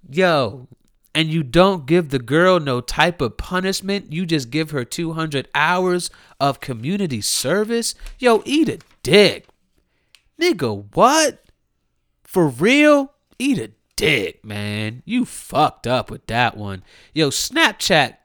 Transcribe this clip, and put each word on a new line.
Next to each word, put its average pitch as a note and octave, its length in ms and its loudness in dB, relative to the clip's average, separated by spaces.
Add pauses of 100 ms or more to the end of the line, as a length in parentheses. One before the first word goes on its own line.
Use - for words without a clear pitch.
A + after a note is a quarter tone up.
(140)
yo, C#3 540 0 (460)
and D#3+ 160 0
you D#3+ 120 0
don't E3 440 2
give D#3+ 240 0
the C3+ 80 -2
girl E3+ 420 2
no B2+ 220 -2
type E3 400 0
of A#2 160 -4
punishment. F#3+ 760 -6
You F3 140 -4
just C#3+ 240 -2
give D3+ 200 -4
her C3+ 140 -4
two E3 300 -6
hundred D#3 400 -4
hours F3+ 560 0 (280)
of C#3 220 0
community C3+ 640 -4
service. G#3+ 720 -2 (240)
Yo, A#3+ 260 4
eat C#4 240 2
a A#2 100 -6 (240)
dick. D3+ 440 4 (920)
Nigga, C#3 460 -2 (100)
what? C4+ 480 2 (840)
For F3 220 2
real? C4+ 680 4 (240)
Eat B3+ 200 0
a A2 120 -8 (260)
dick, B2 480 -2
man. G#2+ 600 -8
You A#3 180 -2
fucked - 640 -2
up A#2+ 240 -2
with - 160 -14
that A2+ 320 0
one. G2 240 -10 (320)
Yo, D3 160 0
Snapchat. G3 960 0